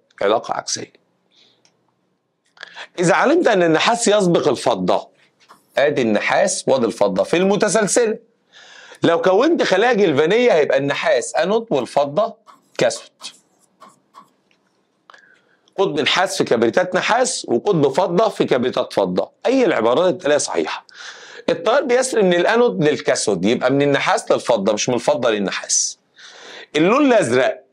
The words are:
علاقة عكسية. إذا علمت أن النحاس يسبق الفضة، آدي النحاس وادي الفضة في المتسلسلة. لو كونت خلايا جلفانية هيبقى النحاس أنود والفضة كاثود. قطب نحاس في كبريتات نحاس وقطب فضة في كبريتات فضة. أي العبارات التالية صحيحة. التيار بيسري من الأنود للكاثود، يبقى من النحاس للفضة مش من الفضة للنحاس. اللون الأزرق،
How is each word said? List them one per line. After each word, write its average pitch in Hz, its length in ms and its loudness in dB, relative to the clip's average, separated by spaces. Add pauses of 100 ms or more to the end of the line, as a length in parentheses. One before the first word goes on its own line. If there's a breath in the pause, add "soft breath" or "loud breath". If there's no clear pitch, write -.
(220)
علاقة 107 320 -2
عكسية. - 380 -10 (2000 loud breath)
إذا 175 160 2
علمت 262 320 2
أن 208 160 2
النحاس 170 460 0
يسبق 180 400 2
الفضة، 104 600 -2 (680 soft breath)
آدي 139 240 0
النحاس 120 680 0
وادي 123 180 2
الفضة 98 360 0
في 160 140 -2
المتسلسلة. 208 840 0 (840 loud breath)
لو 170 180 2
كونت 233 420 2
خلايا 220 300 2
جلفانية 196 600 2
هيبقى 139 260 2
النحاس 139 560 -2
أنود 208 360 -2
والفضة 147 640 -2 (440)
كاثود. - 320 -2 (2750 soft breath)
قطب 160 220 -2
نحاس 180 380 -2
في 147 60 2
كبريتات 127 500 0
نحاس 220 540 -2
وقطب 143 400 0
فضة 175 400 0
في 151 160 -2
كبريتات 123 480 -2
فضة. 95 380 -2 (160)
أي 254 180 2
العبارات 135 500 2
التالية 147 220 0
صحيحة. - 500 -4 (600 loud breath)
التيار 226 340 0
بيسري 240 400 0
من 180 120 4
الأنود 190 500 0
للكاثود، 117 600 0
يبقى 123 260 0
من 139 120 2
النحاس 143 500 0
للفضة 110 400 0
مش 104 160 -4
من 127 60 0
الفضة 123 360 0
للنحاس. - 680 -4 (800 loud breath)
اللون 226 300 4
الأزرق، 131 680 2